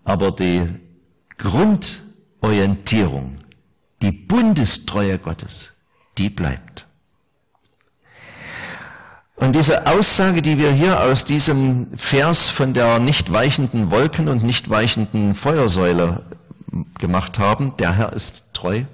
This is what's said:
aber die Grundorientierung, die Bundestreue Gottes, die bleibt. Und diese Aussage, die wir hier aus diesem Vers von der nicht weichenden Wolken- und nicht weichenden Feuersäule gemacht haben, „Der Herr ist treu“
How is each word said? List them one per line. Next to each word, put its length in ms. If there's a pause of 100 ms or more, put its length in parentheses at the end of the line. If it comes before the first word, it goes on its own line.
aber 280
die 360 (720)
Grundorientierung, 2000 (640)
die 80
Bundestreue 1040
Gottes, 560 (440)
die 120
bleibt. 560 (2500)
Und 140
diese 340
Aussage, 540
die 160
wir 140
hier 280
aus 240
diesem 760
Vers 520
von 240
der 260
nicht 320
weichenden 580
Wolken- 380
und 160
nicht 260
weichenden 640
Feuersäule 920 (760)
gemacht 400
haben, 380
„Der 180
Herr 160
ist 400
treu“ 320 (100)